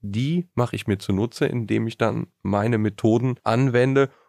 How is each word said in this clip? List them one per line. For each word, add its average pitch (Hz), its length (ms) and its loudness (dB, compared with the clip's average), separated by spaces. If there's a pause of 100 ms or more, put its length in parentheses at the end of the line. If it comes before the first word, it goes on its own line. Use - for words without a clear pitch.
die 131 520 -4
mache 120 220 -2
ich - 100 -8
mir 98 120 0
zunutze, 107 480 -2
indem 113 400 -2
ich 113 100 -8
dann 113 300 -2 (160)
meine 104 360 0
Methoden 117 680 0
anwende, 131 640 2 (180)